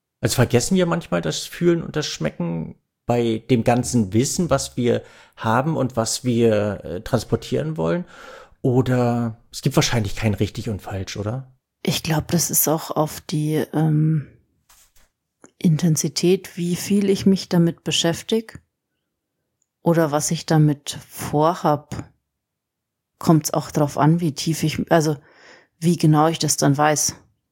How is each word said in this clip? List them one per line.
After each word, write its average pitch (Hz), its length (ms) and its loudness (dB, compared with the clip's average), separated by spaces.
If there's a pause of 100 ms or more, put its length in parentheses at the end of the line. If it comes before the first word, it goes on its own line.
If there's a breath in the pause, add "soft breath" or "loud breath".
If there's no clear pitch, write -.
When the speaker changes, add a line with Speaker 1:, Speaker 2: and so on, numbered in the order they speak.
(220)
Speaker 1:
Also - 140 -2
vergessen 123 400 2
wir 180 100 4
manchmal 170 360 -2
das 156 180 -4
Fühlen 170 440 0
und - 120 -12
das 147 100 -2
Schmecken - 680 -6 (340)
bei 117 400 0
dem 117 140 4
ganzen 120 480 0
Wissen, 147 380 0
was - 260 -2
wir 117 260 0 (360 soft breath)
haben 127 400 0
und 127 180 -2
was - 300 -4
wir, 110 580 2
äh, 82 160 -8
transportieren 127 800 -2
wollen? 170 260 -2 (580 loud breath)
Oder 120 760 0 (120)
es - 120 -14
gibt 139 160 0
wahrscheinlich - 400 0
kein 110 160 0
richtig 110 340 -4
und 101 140 -6
falsch, - 340 -10
oder? 113 400 -8 (280)
Speaker 2:
Ich - 200 -4
glaub, 156 240 -2
das - 240 -2
ist - 160 0
auch 160 240 -2
auf 156 300 -2
die, 151 500 -2
ähm, 156 560 2 (1300)
Intensität, 175 1000 0
wie 175 180 -2
viel 196 340 0
ich 196 160 -2
mich 190 220 4
damit 170 380 2
beschäftig - 760 -2 (1200)
oder 165 300 2
was 147 200 -2
ich 160 140 -4
damit 151 540 2 (100)
vorhab, - 1040 -2 (1080)
kommt's 156 340 2
auch - 180 -4
drauf 147 260 -2
an, 156 220 4
wie 160 140 -2
tief - 300 -4
ich, - 280 -4
also 156 240 2 (640 soft breath)
wie 165 160 2
genau 156 320 4
ich 165 120 0
das - 180 -2
dann 143 200 2
weiß. 147 380 2 (360)